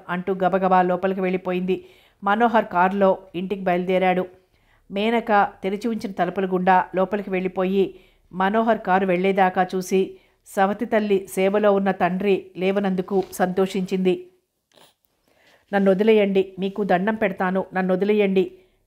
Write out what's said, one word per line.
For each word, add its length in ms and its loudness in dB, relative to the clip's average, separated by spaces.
అంటూ 240 -4
గబగబా 500 2
లోపలికి 380 0
వెళ్ళిపోయింది. 640 -2
మనోహర్ 400 2
కారులో 540 2
ఇంటికి 280 -6
బయలుదేరాడు. 640 0
మేనక 420 -2
తెరిచి 260 -4
ఉంచిన 240 -6
తలుపుల 340 -4
గుండా 480 2
లోపలికి 360 -2
వెళ్ళిపోయి 720 -2
మనోహర్ 460 0
కారు 280 0
వెళ్ళేదాకా 680 2
చూసి 420 -2
సవతి 400 -2
తల్లి 400 0
సేవలో 460 2
ఉన్న 180 2
తండ్రి 680 -2
లేవనందుకు 680 -2
సంతోషించింది. 920 -2
"నన్ను 180 2
వదిలేయండి, 680 2
మీకు 260 -4
దండం 300 0
పెడతాను, 500 -2
నన్ను 200 0
వదిలేయండి," 580 2